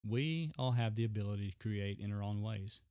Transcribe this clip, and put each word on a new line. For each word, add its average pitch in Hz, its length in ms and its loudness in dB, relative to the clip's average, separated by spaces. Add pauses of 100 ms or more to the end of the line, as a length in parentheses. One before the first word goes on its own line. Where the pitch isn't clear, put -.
we 156 500 0
all 131 140 2
have 117 240 4
the 117 100 4
ability 101 440 0
to - 80 -10
create 101 420 -2
in 101 120 -2
our 101 120 -2
own 104 180 0
ways. 104 500 -4